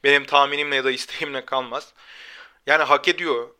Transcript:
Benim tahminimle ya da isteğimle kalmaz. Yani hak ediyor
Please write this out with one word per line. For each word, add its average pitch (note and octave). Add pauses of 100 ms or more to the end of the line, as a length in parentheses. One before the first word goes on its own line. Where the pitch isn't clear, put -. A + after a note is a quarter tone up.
Benim C#3+
tahminimle C#3+
ya C3+
da C3
isteğimle C3+
kalmaz. C3 (720)
Yani D3+
hak C#3
ediyor D#3 (100)